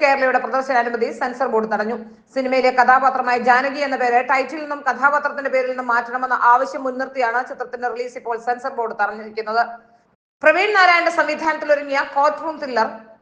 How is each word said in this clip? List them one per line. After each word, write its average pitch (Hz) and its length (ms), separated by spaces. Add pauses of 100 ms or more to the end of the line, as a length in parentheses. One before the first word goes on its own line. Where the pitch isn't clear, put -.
Kerala-യുടെ 269 420
പ്രദർശനാനുമതി 240 640 (140)
സെൻസർ 254 320
ബോർഡ് 214 180
തടഞ്ഞു. 214 240 (400)
സിനിമയിലെ 254 420
കഥാപാത്രമായ 254 600 (100)
ജാനകി 262 380
എന്ന 262 160
പേര് 247 180 (100)
ടൈറ്റിൽ 269 320
നിന്നും 294 260
കഥാപാത്രത്തിന്റെ 277 640
പേരിൽ 254 180
നിന്നും 254 220
മാറ്റണമെന്ന 240 420 (160)
ആവശ്യം 262 340
മുൻനിർത്തിയാണ് 254 540 (100)
ചിത്രത്തിന്റെ 247 440
റിലീസ് 247 260
ഇപ്പോൾ 226 260
സെൻസർ 247 320
ബോർഡ് 226 240
തടഞ്ഞിരിക്കുന്നത്. 214 600 (800)
പ്രവീൺ 349 340
നാരായണന്റെ 339 400
സംവിധാനത്തിലൊരുങ്ങിയ 302 840 (140)
കോർട്ട് 294 300
റൂം 320 160
ത്രില്ലർ 240 260 (340)